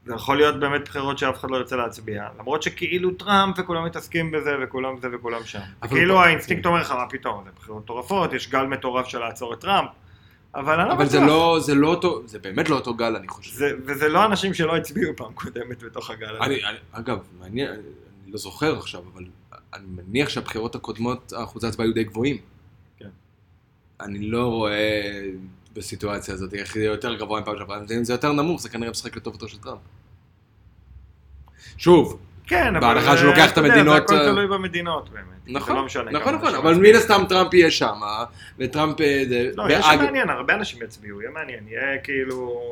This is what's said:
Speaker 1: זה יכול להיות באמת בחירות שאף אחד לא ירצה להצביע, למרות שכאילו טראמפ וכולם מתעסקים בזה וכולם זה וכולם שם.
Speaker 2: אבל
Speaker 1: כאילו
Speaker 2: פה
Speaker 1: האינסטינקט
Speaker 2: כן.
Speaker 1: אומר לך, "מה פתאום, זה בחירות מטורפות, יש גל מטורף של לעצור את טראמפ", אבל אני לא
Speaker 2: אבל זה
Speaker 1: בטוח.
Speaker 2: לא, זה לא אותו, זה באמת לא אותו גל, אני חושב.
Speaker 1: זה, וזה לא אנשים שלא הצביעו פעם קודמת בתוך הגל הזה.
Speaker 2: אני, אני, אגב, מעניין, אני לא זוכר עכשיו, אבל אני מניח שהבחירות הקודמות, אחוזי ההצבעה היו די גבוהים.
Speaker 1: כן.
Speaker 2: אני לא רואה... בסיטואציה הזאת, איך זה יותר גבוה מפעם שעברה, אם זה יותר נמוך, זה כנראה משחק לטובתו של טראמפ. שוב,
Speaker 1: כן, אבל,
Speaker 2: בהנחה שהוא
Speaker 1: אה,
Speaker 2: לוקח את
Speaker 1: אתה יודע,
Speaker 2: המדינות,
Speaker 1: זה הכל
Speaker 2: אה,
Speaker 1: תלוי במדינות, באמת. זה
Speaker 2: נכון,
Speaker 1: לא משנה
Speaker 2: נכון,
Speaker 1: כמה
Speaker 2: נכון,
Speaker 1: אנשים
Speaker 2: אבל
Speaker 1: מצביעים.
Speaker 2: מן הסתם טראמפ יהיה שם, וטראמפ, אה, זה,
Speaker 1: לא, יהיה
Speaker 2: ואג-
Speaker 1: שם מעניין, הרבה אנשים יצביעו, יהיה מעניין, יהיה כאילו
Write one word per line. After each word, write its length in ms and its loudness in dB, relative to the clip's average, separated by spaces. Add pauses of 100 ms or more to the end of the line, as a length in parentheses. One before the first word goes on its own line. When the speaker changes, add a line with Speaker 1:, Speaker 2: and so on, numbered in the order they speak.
Speaker 1:
זה 80 -10
יכול 220 -2
להיות 240 4
באמת 240 -2
בחירות 340 -6
שאף 220 -2
אחד 100 -8
לא 60 -2
ירצה 200 -4
להצביע, 520 -6 (100)
למרות 240 -4
שכאילו 480 -4
טראמפ 480 0
וכולם 280 -4
מתעסקים 440 -4
בזה 200 -2 (140)
וכולם 380 -6
זה 120 -6
וכולם 300 -8
שם. 140 -14 (240)
Speaker 2:
אבל 140 -6
Speaker 1:
כאילו 180 4
Speaker 2:
פה 100 8
Speaker 1:
האינסטינקט 380 2
Speaker 2:
כן. 60 0
Speaker 1:
אומר 120 2
לך, 120 -6
"מה 180 -4
פתאום, 340 -8
זה 60 -20 (100)
בחירות 240 -16
מטורפות, 480 -4
יש 180 -6
גל 160 0
מטורף 400 -4
של 120 -10
לעצור 360 -8
את 60 -18
טראמפ", 280 0 (680)
אבל 260 0
אני 80 2
לא 60 2
Speaker 2:
אבל 120 4
זה 120 2
Speaker 1:
בטוח. 100 8
Speaker 2:
לא, 340 6
זה 120 0
לא 140 6
אותו, 380 0
זה 120 -16
באמת 300 -4
לא 60 2
אותו 200 -4
גל, 220 -2
אני 120 -12
חושב. 260 -16
Speaker 1:
זה, 180 -2 (140)
וזה 220 0
לא 160 4
אנשים 300 0
שלא 220 0
הצביעו 400 -4
פעם 160 -14
קודמת 500 -12
בתוך 280 -14
הגל 240 -12
הזה. 100 -4
Speaker 2:
אני, 200 -2
אני, 120 -4 (160)
אגב, 260 -6 (220)
מעניין, 300 -8 (540)
אני 80 -20
לא 60 -10
זוכר 400 -4
עכשיו, 240 -14 (120)
אבל 100 -18 (500)
אני 140 -18
מניח 400 -4
שהבחירות 460 -8
הקודמות, 640 -8
אחוזי 300 -10
ההצבעה 200 -2
היו 80 0
די 100 0
גבוהים. 320 -2 (640)
Speaker 1:
כן. 100 -20 (920)
Speaker 2:
אני 180 -12
לא 280 -2
רואה... 720 -2 (540)
בסיטואציה 600 -8
הזאת, 200 -10
איך 200 -10
זה 100 -2
יותר 300 -2
גבוה 260 -6
מפעם 180 -8
שעברה, 200 -12 (200)
אם 60 -2
זה 80 -4
יותר 200 0
נמוך, 280 -2
זה 80 -12
כנראה 220 -8
משחק 260 -10
לטובתו 320 -12
של 100 -18
טראמפ. 200 -14 (2000)
שוב, 420 6 (280)
Speaker 1:
כן, 300 2
אבל, 40 2 (140)
Speaker 2:
בהנחה 220 6
שהוא 140 6
Speaker 1:
אה, 60 6
Speaker 2:
לוקח 120 10
את 40 0
Speaker 1:
אתה 80 4
יודע, 140 6
Speaker 2:
המדינות, 340 8
Speaker 1:
זה 60 8
הכל 120 6
Speaker 2:
אה, 60 4
Speaker 1:
תלוי 140 2
במדינות, 600 -4
באמת. 160 -16 (220)
זה 60 -12
Speaker 2:
נכון, 240 -2
Speaker 1:
לא 80 0
משנה 260 -4
Speaker 2:
נכון, 120 -2
Speaker 1:
כמה 100 0
Speaker 2:
נכון, 160 -2
Speaker 1:
אנשים 120 0
Speaker 2:
אבל 120 4
Speaker 1:
מצביעים. 220 10
Speaker 2:
מן 60 8
הסתם 280 4
טראמפ 260 2
יהיה 160 8
שם, 300 -2 (580)
וטראמפ, 420 -2
אה, 280 2
זה, 280 0
Speaker 1:
לא, 60 -6
יהיה 180 2
Speaker 2:
ואג- 180 6
Speaker 1:
שם 60 2
מעניין, 260 0
הרבה 240 0
אנשים 280 -8
יצביעו, 380 -16
יהיה 100 -12
מעניין, 380 -14
יהיה 360 -6
כאילו 560 -6 (100)